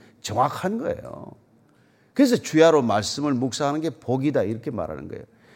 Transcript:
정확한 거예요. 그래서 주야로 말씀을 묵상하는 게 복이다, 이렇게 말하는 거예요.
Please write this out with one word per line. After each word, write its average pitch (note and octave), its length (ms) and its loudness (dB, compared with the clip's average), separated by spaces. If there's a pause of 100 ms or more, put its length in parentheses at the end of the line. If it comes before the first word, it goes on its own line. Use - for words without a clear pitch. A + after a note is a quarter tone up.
(220)
정확한 C#3+ 560 -2
거예요. - 540 -8 (840)
그래서 B3 240 4
주야로 D#3 440 6
말씀을 A#2 520 0
묵상하는 C#3 480 -2
게 D#3+ 80 -4
복이다, C3 540 -2
이렇게 A2+ 280 -6
말하는 D#2 360 -8
거예요. - 160 -14 (320)